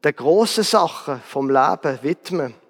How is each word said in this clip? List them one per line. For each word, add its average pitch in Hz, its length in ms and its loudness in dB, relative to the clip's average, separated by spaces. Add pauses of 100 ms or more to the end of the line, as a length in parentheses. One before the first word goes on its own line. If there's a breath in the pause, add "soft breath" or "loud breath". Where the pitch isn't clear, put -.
den 147 120 0
grossen 202 480 2
Sachen 156 580 -2
vom 135 280 -4
Leben 139 520 2
widmen. 151 540 -6 (140)